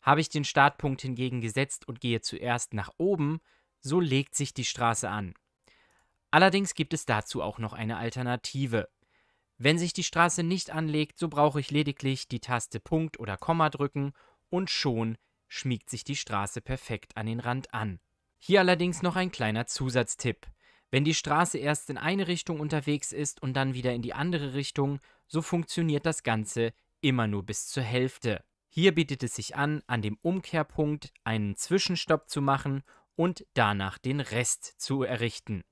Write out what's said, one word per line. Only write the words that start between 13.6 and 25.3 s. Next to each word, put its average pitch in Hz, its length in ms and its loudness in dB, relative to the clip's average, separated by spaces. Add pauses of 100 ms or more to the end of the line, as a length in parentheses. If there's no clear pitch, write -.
drücken 139 420 -2 (360)
und 180 200 -2
schon 113 480 0 (300)
schmiegt - 420 -4
sich - 140 -8
die 139 120 -6
Straße 101 460 -4
perfekt - 560 -8
an 110 80 -4
den 113 140 -2
Rand 120 340 -4
an. 101 260 -4 (460)
Hier 196 140 6
allerdings 180 420 2
noch 180 140 0
ein 185 160 0
kleiner 110 360 -2
Zusatztipp. 123 800 -2 (440)
Wenn 139 140 4
die 156 80 4
Straße 156 440 2
erst 147 320 -2
in 131 80 -4
eine 185 300 0
Richtung 170 320 -2
unterwegs 147 540 0
ist - 280 -4
und 131 120 -2
dann 135 200 2
wieder 123 200 0
in 120 80 -4
die 120 120 -4
andere 147 400 -2
Richtung, 139 460 0 (280)
so 156 140 -2